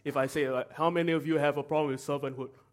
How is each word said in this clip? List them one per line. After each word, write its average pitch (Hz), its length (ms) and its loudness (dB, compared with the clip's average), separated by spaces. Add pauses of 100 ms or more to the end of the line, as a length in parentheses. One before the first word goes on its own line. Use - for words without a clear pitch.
if 143 140 -2
I 135 100 2
say, 139 220 0
like, 127 240 -2
"How 160 160 2
many 170 240 2
of 151 120 0
you 160 120 2
have 143 200 2
a 143 60 -2
problem 151 280 0
with 131 100 -4
servanthood?" 135 480 -4 (240)